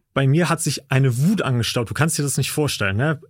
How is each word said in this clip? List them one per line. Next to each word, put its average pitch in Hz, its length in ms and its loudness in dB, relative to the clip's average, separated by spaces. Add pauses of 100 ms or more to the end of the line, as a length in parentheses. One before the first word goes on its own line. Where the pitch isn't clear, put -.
(140)
Bei 139 120 2
mir 151 220 2
hat 165 140 -2
sich - 280 -4
eine 135 280 2
Wut 175 240 2
angestaut. 120 480 -2
Du 104 40 -6
kannst 160 240 0
dir 151 40 0
das 143 160 -2
nicht 135 120 -2
vorstellen, 104 460 -2
ne? 143 340 -2